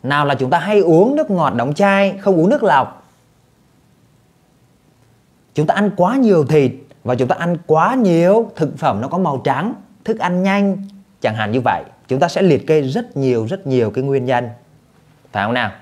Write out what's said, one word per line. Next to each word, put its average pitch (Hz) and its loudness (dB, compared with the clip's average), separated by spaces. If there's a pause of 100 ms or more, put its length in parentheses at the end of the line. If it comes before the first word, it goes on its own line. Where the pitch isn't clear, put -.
nào 143 0
là 143 0
chúng 127 -2
ta 170 2
hay 202 2
uống 175 4
nước 311 -2
ngọt 165 0
đóng 123 -2
chai, 196 0
không 196 0
uống 160 2
nước 269 0
lọc. 143 0 (2500)
Chúng 151 0
ta - 0
ăn 202 0
quá 190 0
nhiều 202 4
thịt 139 2 (320)
và 123 -2
chúng 123 -2
ta 139 0
ăn 175 -2 (100)
quá 165 2
nhiều 202 2
thực 165 -4
phẩm 117 -2
nó 131 -6
có 175 -4
màu 147 -2
trắng, 147 -2 (300)
thức 220 -4
ăn 180 -2
nhanh, 196 0 (380)
chẳng 110 -2
hạn 107 -4
như 127 0
vậy. 101 -2 (240)
Chúng 131 -2
ta 175 2
sẽ - -2
liệt 151 2
kê 156 2
rất 147 -6
nhiều, 123 0
rất 190 -8
nhiều 123 0
cái 131 -4
nguyên 139 -2
nhân. 123 -2 (840)
Phải 101 -4
không 113 -2
nào? 117 -2 (100)